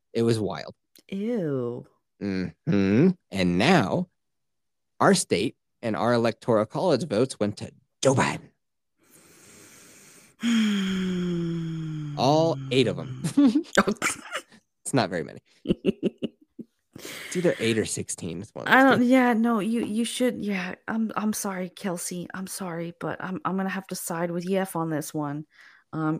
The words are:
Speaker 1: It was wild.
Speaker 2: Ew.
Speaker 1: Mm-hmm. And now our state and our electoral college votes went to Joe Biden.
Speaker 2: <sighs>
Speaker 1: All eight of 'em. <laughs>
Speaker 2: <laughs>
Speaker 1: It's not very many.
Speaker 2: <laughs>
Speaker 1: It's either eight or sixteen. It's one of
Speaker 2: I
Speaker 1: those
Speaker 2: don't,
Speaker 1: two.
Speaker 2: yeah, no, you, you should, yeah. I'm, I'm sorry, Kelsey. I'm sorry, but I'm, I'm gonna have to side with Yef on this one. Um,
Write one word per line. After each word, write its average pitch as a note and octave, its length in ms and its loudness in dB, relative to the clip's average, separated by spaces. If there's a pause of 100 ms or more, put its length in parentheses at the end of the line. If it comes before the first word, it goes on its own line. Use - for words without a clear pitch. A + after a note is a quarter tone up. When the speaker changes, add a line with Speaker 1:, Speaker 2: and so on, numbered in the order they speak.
(140)
Speaker 1:
It A2+ 80 0
was A#2 180 4
wild. F#2 360 -6 (320)
Speaker 2:
Ew. D3+ 800 -4 (340)
Speaker 1:
Mm-hmm. G2 880 2 (220)
And F2+ 260 0
now C3 520 4 (880)
our F#3 160 6
state - 400 0 (260)
and A2 140 -2
our A2 180 2
electoral A#2 520 2
college D3+ 420 0
votes B2 320 0
went G#2 180 -2
to - 140 -12 (300)
Joe C3+ 140 4
Biden. - 340 -2 (1900)
Speaker 2:
<sighs> F3 1800 0
Speaker 1:
All D3+ 400 4 (140)
eight B2+ 160 4
of F2 120 -2
'em. B2+ 240 -10 (120)
<laughs> C#4+ 280 6 (120)
Speaker 2:
<laughs> - 0 - (1080)
Speaker 1:
It's - 100 -12
not G#2+ 160 2
very E2+ 120 -2
many. - 160 -14 (260)
Speaker 2:
<laughs> - 80 2 (1500)
Speaker 1:
It's - 100 -6
either F3 220 2
eight A2+ 180 2
or G#2 80 2
sixteen. - 560 -6
It's G#2+ 120 -14
one - 140 -8
of - 60 4
Speaker 2:
I C4 100 8
Speaker 1:
those C4+ 80 8
Speaker 2:
don't, - 80 4
Speaker 1:
two. B3 60 4
Speaker 2:
yeah, B3 260 6
no, A3+ 280 2
you, A3+ 260 -2
you A3 180 -2
should, A#3 400 -2
yeah. F#3+ 320 -4 (100)
I'm, A3 300 -2
I'm G#3+ 160 -2
sorry, F#3 380 -6
Kelsey. F3 640 -6
I'm F#3 120 -10
sorry, E3+ 540 -8
but - 240 -6
I'm, F#3 220 -6
I'm F3+ 100 -2
gonna F#3+ 140 -2
have F#3+ 180 -8
to F#3 80 -8
side E3+ 360 -4
with E3+ 120 -4
Yef F#3 320 -2
on E3 140 -2
this D3 240 -4
one. D3+ 320 -6 (480)
Um, D#3 260 -2